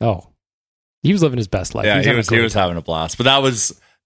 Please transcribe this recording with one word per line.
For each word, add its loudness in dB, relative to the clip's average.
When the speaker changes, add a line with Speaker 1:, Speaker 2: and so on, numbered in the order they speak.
Speaker 1:
Oh, -2
he 2
was 0
living 2
his -4
best -6
life. -2
Speaker 2:
Yeah, 2
Speaker 1:
He 2
was 2
Speaker 2:
he 2
Speaker 1:
having 2
a 0
Speaker 2:
was, -4
he 0
Speaker 1:
great 4
Speaker 2:
was -2
Speaker 1:
time. 2
Speaker 2:
having -2
a -8
blast. -6
But -2
that 4
was, -2